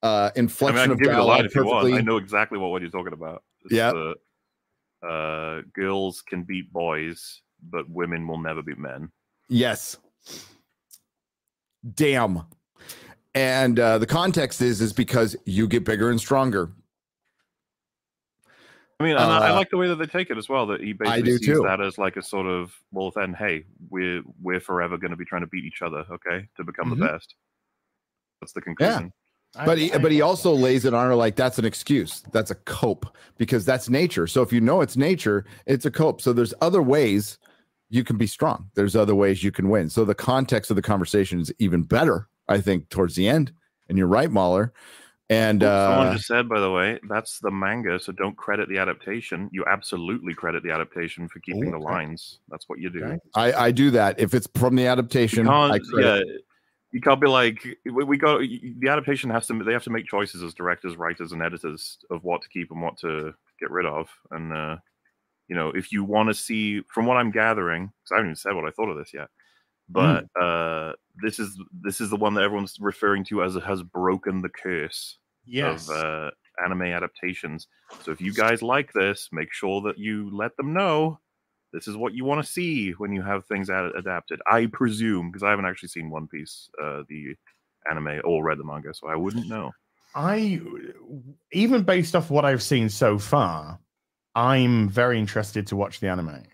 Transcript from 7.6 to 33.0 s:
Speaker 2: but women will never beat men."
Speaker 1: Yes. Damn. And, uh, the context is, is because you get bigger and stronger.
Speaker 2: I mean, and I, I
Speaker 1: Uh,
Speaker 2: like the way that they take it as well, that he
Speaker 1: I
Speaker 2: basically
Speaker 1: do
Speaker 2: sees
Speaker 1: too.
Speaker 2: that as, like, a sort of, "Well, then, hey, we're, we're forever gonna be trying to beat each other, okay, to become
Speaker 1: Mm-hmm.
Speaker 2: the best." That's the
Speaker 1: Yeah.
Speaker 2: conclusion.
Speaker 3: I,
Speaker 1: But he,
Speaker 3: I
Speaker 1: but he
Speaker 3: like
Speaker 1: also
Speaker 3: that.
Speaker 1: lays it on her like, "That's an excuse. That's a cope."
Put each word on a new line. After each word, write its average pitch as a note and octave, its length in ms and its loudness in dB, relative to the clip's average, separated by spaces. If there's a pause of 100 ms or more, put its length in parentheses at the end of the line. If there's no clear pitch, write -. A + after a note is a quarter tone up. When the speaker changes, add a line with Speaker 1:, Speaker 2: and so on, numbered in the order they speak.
Speaker 2:
but E2 180 -8
women E2+ 400 -6
will D#2+ 80 -6
never D#2+ 240 -6
beat D2+ 180 -12
men." C#2+ 320 -12 (380)
Speaker 1:
Yes. A#2+ 480 -2 (2000)
Damn. A#2+ 480 2 (920)
And, C3 460 4
uh, A2+ 160 6
the A2 100 2
context E3+ 540 0
is, A#2+ 220 2
is G#2+ 100 0
because A2+ 440 2 (100)
you G2+ 200 2
get G2+ 200 2
bigger A2 240 2
and A#2 100 0
stronger. A2+ 500 0 (2250)
Speaker 2:
I D3+ 40 0
mean, D#3+ 120 2
and D3 40 4 (120)
I, D#3+ 160 6
I - 20 6
Speaker 1:
Uh, - 60 6
Speaker 2:
like F#3+ 140 2
the F#3+ 60 0
way F3+ 120 2
that F3 80 0
they D#3 100 -4
take F3+ 240 -4
it A2+ 80 -4
as G#2+ 100 -10
well, C3 180 0
that G#2 140 -2
he G#2 120 -6
Speaker 1:
I - 20 -6 (260)
Speaker 2:
basically - 20 0
Speaker 1:
do B2 160 2
Speaker 2:
sees A2+ 100 -2
Speaker 1:
too. D3 160 4
Speaker 2:
that F#2+ 160 0
as, G2 180 -4
like, F#2+ 180 -2
a F#2+ 60 -8
sort F#2+ 240 -4
of, F2+ 260 -4 (200)
"Well, F#2+ 220 -4
then, F#2+ 200 -4
hey, F2 300 -4 (260)
we're, F2+ 320 -4 (180)
we're F2+ 200 -4
forever F2 360 -4
gonna E2+ 200 -8
be E2+ 80 -12
trying F2+ 160 -6
to E2+ 80 -8
beat E2+ 160 -10
each - 180 -12
other, D#2+ 280 -8
okay, F2 460 -8
to F#2 80 -12
become E2+ 280 -6
Speaker 1:
Mm-hmm. B2 80 -2
Speaker 2:
the D#2+ 80 0
best." D#2 260 -8 (1040)
That's - 120 -18
the - 80 -8
Speaker 1:
Yeah. - 40 -16
Speaker 2:
conclusion. F#2+ 480 -2 (440)
Speaker 3:
I, D3+ 100 -2
Speaker 1:
But D#3+ 120 4
he, D#3 140 0
Speaker 3:
I - 60 2
Speaker 1:
but D#3 140 4
he D3+ 100 6
Speaker 3:
like D3+ 60 4
Speaker 1:
also F3 260 4
Speaker 3:
that. C3 80 4
Speaker 1:
lays B2+ 220 4
it B2+ 100 4
on A#2+ 140 4
her B2+ 60 4
like, A2+ 220 4
"That's B2+ 220 0
an A#2 80 0
excuse. - 560 0 (100)
That's G#2+ 180 0
a F#2+ 40 -4
cope." - 520 -4 (320)